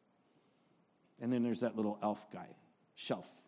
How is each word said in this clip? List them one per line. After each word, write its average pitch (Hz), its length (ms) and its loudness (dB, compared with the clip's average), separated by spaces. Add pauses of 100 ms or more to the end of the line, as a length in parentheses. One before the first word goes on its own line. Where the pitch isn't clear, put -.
(1200)
And 123 140 0
then 120 100 4
there's 117 180 2
that 113 160 2
little 107 260 2
elf 104 280 0
guy, - 240 -12 (400)
shelf - 320 -4 (220)